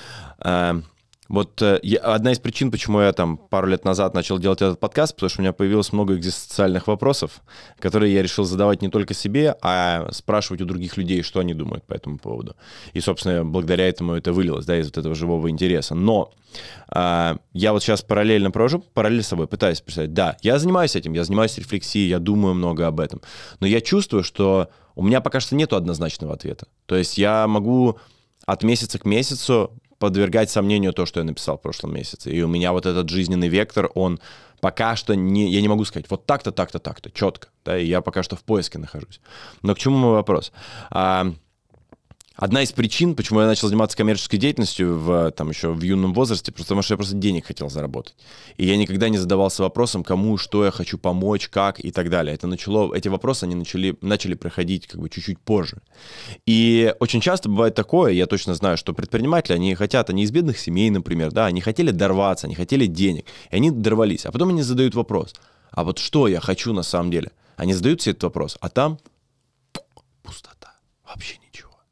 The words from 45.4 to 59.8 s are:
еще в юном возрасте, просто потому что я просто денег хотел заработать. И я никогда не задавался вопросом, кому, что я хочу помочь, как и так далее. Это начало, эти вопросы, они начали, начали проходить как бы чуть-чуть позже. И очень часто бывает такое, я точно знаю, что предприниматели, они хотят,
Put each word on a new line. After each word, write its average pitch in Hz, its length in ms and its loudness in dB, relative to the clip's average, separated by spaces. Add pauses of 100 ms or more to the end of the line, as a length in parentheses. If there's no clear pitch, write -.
еще 82 220 -4
в 82 100 -4
юном 92 320 0
возрасте, 113 380 -2
просто - 160 -10
потому 98 140 0
что 107 120 -2
я - 20 2
просто 98 200 -4
денег 92 300 -2
хотел - 220 -10
заработать. 69 460 -8 (440)
И 95 60 0
я 95 120 4
никогда 98 320 2
не 107 100 2
задавался 95 460 2
вопросом, 98 400 -2
кому, 98 340 0
что 104 260 0
я 98 60 2
хочу 87 280 -6
помочь, 92 500 -2
как 98 320 0
и - 100 -8
так 87 200 -2
далее. 82 260 0
Это 90 100 -10
начало, 98 480 -2
эти 95 140 -4
вопросы, 107 340 -2
они 90 140 -4
начали, 92 460 -4
начали 98 320 -2
проходить 87 520 -4
как 82 140 -14
бы 80 100 -8
чуть-чуть 90 300 -8
позже. 101 380 -2 (680)
И 113 540 4
очень 117 200 2
часто 180 280 0
бывает 107 260 2
такое, 139 380 2
я 90 140 4
точно 95 280 -2
знаю, 87 220 0
что - 180 -6
предприниматели, 135 600 0
они 92 200 2
хотят, 104 340 0